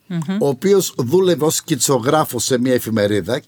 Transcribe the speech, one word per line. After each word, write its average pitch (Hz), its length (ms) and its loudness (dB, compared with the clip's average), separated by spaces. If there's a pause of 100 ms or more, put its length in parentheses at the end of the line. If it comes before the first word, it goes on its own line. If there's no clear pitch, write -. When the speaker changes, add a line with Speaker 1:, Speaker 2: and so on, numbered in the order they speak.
Speaker 1:
Μμμ. 175 340 -6
Speaker 2:
ο 143 80 0
οποίος 185 500 0
δούλευε 151 460 2
ως 156 100 2
σκητσογράφος 135 880 0
σε 127 140 0
μια 127 160 0
εφημερίδα 107 720 0